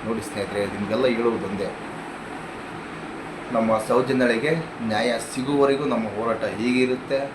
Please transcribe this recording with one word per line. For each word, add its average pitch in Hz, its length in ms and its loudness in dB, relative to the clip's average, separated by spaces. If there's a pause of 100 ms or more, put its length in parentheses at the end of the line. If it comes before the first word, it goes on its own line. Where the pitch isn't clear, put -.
ನೋಡಿ 110 240 -2
ಸ್ನೇಹಿತರೆ, 101 340 -2 (120)
ನಿಮಗೆಲ್ಲ 107 320 0 (100)
ಹೇಳುವುದು 113 340 2
ಒಂದೇ, 98 180 -2 (1900)
ನಮ್ಮ 113 240 4 (100)
ಸೌಜನ್ಯಳಿಗೆ 127 640 4 (380)
ನ್ಯಾಯ 113 200 2 (220)
ಸಿಗುವವರೆಗೂ 139 600 2
ನಮ್ಮ 113 140 0 (100)
ಹೋರಾಟ 110 280 0 (140)
ಹೀಗೆ 123 280 2
ಇರುತ್ತೆ 127 320 0 (160)